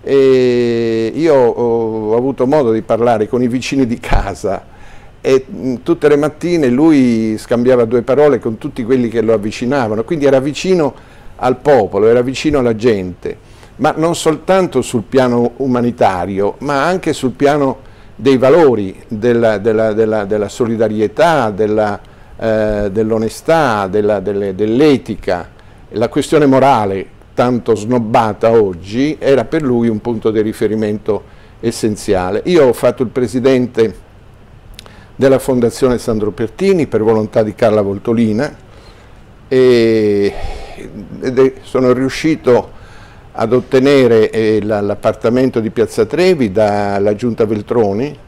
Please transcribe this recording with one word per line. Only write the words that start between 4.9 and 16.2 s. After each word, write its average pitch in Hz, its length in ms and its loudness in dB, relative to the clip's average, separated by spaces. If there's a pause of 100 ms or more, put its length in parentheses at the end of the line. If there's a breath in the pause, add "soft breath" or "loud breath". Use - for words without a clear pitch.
e, 131 300 2
mm, 127 320 -6
tutte 165 240 0
le 147 80 6
mattine 151 520 0
lui 123 720 2
scambiava 120 480 2
due 120 180 0
parole 135 360 2
con 113 180 -6
tutti 131 260 -10
quelli 120 260 0
che 113 120 -2
lo 110 120 2
avvicinavano, 113 720 -2
quindi 151 220 -4
era 135 140 4
vicino 151 540 -2 (440 loud breath)
al 127 200 -2
popolo, 107 500 2
era 120 140 4
vicino 135 380 -2
alla 120 160 0
gente, 104 640 -2 (400 loud breath)
ma 147 200 0
non 160 180 0
soltanto 165 680 0
sul 113 220 -4
piano 120 540 0
umanitario, 104 1040 -2